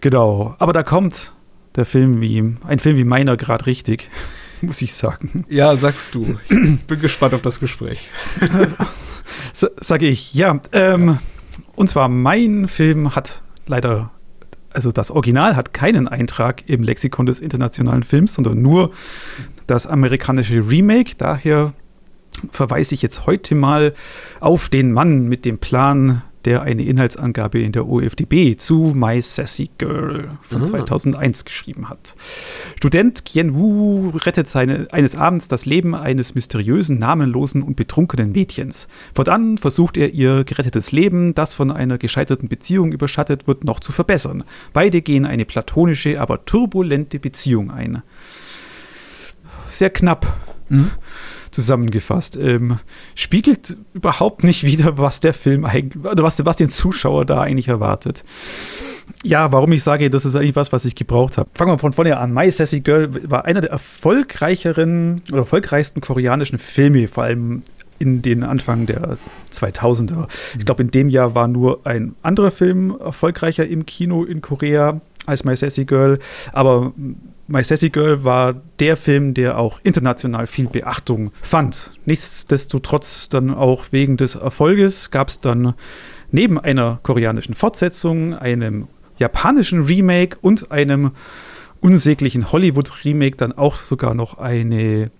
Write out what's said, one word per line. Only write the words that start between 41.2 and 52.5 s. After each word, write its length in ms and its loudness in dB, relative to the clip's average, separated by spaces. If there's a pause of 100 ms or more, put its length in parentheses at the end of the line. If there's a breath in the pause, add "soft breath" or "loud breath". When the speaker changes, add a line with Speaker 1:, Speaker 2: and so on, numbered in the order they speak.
Speaker 1:
das 180 -2
von 160 0
einer 300 -2
gescheiterten 500 -2
Beziehung 420 0
überschattet 540 -4
wird, 180 -2
noch 160 -4
zu 120 -10
verbessern. 520 -2 (300 loud breath)
Beide 300 4
gehen 240 2
eine 180 -2
platonische, 760 0
aber 260 -2
turbulente 760 -2
Beziehung 500 -2
ein. 320 -8 (1700 loud breath)
Sehr 220 0
knapp. 360 2 (440 loud breath)
Speaker 2:
Mhm. 200 4 (640 loud breath)
Speaker 1:
Zusammengefasst. 840 -2
Ähm, 420 0 (340 loud breath)